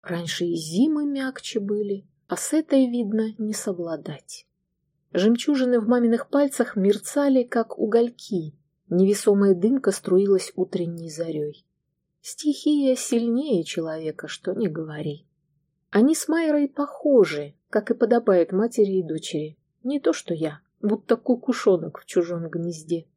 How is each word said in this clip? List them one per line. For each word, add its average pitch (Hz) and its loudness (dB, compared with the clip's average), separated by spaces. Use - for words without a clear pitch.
Раньше 170 -6
и 170 -2
зимы 226 0
мягче 269 -6
были, 202 -4
а - -6
с - -6
этой, 285 2
видно, 220 -2
не 214 -4
совладать. 165 -8
Жемчужины 240 2
в 214 -4
маминых 233 2
пальцах 277 0
мерцали, 247 2
как 233 -4
угольки. 220 -2
Невесомая 196 4
дымка 214 2
струилась 196 2
утренней 170 -6
зарёй. 151 -8
Стихия 294 0
сильнее 233 0
человека, 160 -8
что - -8
ни 214 -4
говори. 151 -8
Они 262 4
с - -6
Майрой 302 0
похожи, 202 2
как 208 -2
и 226 2
подобает 214 2
матери 202 0
и 185 0
дочери. 156 -6
Не 277 -2
то 330 0
что - -6
я, 151 -6
будто 220 0
кукушонок 202 0
в - -20
чужом 170 -2
гнезде. 165 -6